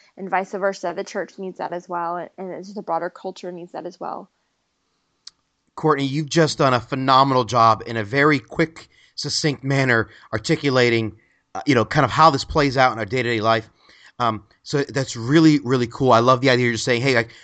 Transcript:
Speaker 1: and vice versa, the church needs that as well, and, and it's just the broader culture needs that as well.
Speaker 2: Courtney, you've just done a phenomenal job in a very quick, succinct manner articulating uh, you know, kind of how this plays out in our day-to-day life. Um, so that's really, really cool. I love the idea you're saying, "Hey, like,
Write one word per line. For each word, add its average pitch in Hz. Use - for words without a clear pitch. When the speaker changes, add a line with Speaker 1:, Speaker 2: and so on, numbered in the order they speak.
Speaker 1:
and 190
vice 185
versa, 190
the 185
church 170
needs 190
that 165
as 175
well, 175
and, 165
and 185
it's 185
just 202
the 208
broader 165
culture 185
needs 175
that 165
as 180
well. 185
Speaker 2:
Courtney, 143
you've 143
just 156
done 135
a 120
phenomenal 131
job 113
in 113
a 110
very 139
quick, -
succinct 143
manner 135
articulating 120
uh, -
you 143
know, 113
kind 143
of 110
how 151
this 135
plays 143
out 127
in 110
our 110
day-to-day 117
life. 110
Um, 113
so 143
that's 127
really, 147
really 123
cool. 127
I 117
love 123
the 131
idea 123
you're 117
saying, 117
"Hey, 135
like, 117